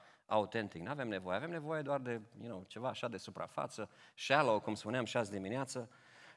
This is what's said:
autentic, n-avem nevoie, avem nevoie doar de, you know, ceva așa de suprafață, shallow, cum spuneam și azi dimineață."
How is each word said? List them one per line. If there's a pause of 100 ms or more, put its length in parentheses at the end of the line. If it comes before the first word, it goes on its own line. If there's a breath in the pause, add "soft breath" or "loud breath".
(260 loud breath)
autentic,
n-avem
nevoie,
avem
nevoie
doar
de,
you
know,
ceva
așa
de
suprafață, (260 loud breath)
shallow,
cum
spuneam
și
azi
dimineață." (480 loud breath)